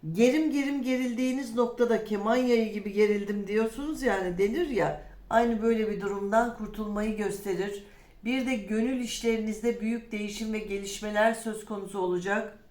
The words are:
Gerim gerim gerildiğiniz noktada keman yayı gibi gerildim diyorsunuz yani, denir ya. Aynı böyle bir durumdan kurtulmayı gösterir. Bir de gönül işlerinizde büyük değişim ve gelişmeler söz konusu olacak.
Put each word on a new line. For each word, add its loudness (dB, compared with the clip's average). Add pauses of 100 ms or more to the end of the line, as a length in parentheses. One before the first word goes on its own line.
(120)
Gerim 4
gerim 0
gerildiğiniz 0
noktada 2
keman 0
yayı 4
gibi -6
gerildim 2
diyorsunuz -2
yani, 0
denir 2
ya. 0 (260)
Aynı 2
böyle 2
bir -4
durumdan 0
kurtulmayı -4
gösterir. -2 (400)
Bir 0
de 0
gönül 0
işlerinizde -2
büyük -4
değişim -6
ve -2
gelişmeler 0
söz -6
konusu -8
olacak. -2 (100)